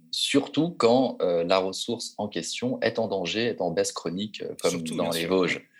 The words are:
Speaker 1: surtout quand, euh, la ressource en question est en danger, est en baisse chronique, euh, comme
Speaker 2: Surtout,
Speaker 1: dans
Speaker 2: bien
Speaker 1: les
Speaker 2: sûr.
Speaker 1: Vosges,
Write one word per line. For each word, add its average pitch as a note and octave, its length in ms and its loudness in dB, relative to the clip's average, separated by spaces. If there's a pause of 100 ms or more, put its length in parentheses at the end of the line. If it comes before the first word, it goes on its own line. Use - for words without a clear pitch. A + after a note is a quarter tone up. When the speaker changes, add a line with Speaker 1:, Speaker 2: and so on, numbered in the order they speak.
(100)
Speaker 1:
surtout D3 600 0
quand, A#2+ 500 4
euh, F2 240 2
la F#2 140 4
ressource - 580 -4
en G#2+ 100 -4
question - 540 -4
est A#2+ 180 2
en A2+ 80 0
danger, G2 380 -2
est A2+ 160 -2
en F2 100 -2
baisse G2 220 0
chronique, F#2+ 500 -6
euh, E2 200 -8
comme - 80 2
Speaker 2:
Surtout, E2 260 -4
Speaker 1:
dans E2+ 140 0
Speaker 2:
bien - 20 -2
Speaker 1:
les E2 100 -2
Speaker 2:
sûr. E2+ 60 -2
Speaker 1:
Vosges, F2 320 2 (200)